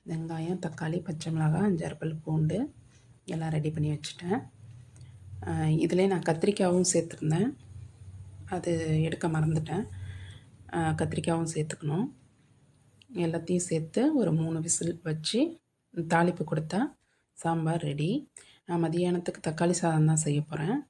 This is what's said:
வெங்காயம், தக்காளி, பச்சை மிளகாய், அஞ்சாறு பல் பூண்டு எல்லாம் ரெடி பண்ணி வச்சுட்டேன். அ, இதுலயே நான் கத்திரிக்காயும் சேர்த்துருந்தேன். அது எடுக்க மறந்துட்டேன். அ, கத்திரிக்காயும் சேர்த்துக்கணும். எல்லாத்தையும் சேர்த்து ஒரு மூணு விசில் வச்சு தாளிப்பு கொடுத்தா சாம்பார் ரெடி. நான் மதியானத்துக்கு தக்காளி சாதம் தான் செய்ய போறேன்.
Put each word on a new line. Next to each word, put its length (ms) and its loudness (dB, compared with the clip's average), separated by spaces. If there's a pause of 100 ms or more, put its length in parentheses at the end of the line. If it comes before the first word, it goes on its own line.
வெங்காயம், 520 -4
தக்காளி, 440 -4
பச்சை 300 -6
மிளகாய், 380 2
அஞ்சாறு 280 -2
பல் 180 -4
பூண்டு 580 0 (500)
எல்லாம் 260 -4
ரெடி 200 0
பண்ணி 200 0
வச்சுட்டேன். 500 -4 (1040)
அ, 60 -4 (140)
இதுலயே 400 4
நான் 160 2
கத்திரிக்காயும் 680 2
சேர்த்துருந்தேன். 640 0 (920)
அது 560 0
எடுக்க 260 0
மறந்துட்டேன். 580 0 (840)
அ, 60 -2
கத்திரிக்காயும் 760 0
சேர்த்துக்கணும். 580 -2 (1000)
எல்லாத்தையும் 440 0
சேர்த்து 580 0
ஒரு 180 4
மூணு 280 0
விசில் 420 -2
வச்சு 580 -2 (360)
தாளிப்பு 480 2
கொடுத்தா 420 -2 (460)
சாம்பார் 480 0
ரெடி. 500 -2 (340)
நான் 200 0
மதியானத்துக்கு 560 0
தக்காளி 300 2
சாதம் 360 4
தான் 100 6
செய்ய 240 2
போறேன். 500 -2